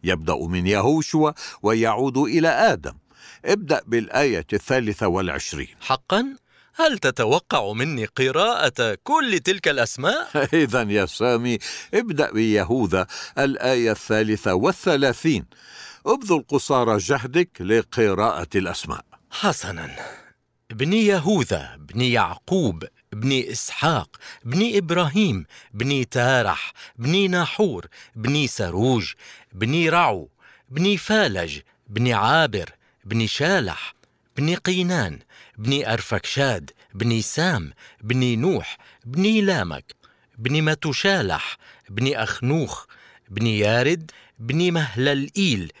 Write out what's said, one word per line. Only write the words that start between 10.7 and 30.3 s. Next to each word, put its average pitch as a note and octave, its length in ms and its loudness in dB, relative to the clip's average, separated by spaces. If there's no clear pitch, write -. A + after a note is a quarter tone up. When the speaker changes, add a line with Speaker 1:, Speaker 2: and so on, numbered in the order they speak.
Speaker 1:
يا G2+ 140 4
سامي، A#2+ 520 0
ابدأ F#3+ 380 0
بيهوذا G#2 760 2
الآية B2+ 540 2
الثالثة G#2+ 640 0
والثلاثين. C#3 920 0
ابذل G3 420 2
قصارى B2 500 2
جهدك C3 640 -2
لقراءة G2+ 920 2
الأسماء. - 500 -4
Speaker 2:
حسنا، E2+ 640 -4
ابن C3+ 220 -2
يهوذا، F3+ 800 2
ابن D2+ 280 -6
يعقوب، A2+ 840 0
ابن A#2 180 -2
إسحاق، B2+ 840 -2
ابن G3+ 320 0
إبراهيم، E3+ 680 0
ابن B2+ 340 0
تارح، B2 640 2
ابن F3+ 320 2
ناحور، E3+ 540 0
ابن C3+ 300 0
سروج، G#2+ 640 0
ابن C#3 360 0
رعو، B2+ 400 2